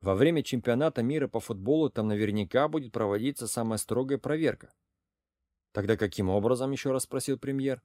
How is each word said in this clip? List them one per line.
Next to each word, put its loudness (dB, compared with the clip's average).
Во 2
время 4
чемпионата 0
мира 0
по -4
футболу 0
там -2
наверняка 0
будет -6
проводиться -2
самая -2
строгая -2
проверка». -2
«Тогда 2
каким 0
образом?» 2
ещё -2
раз 0
спросил -4
премьер. -4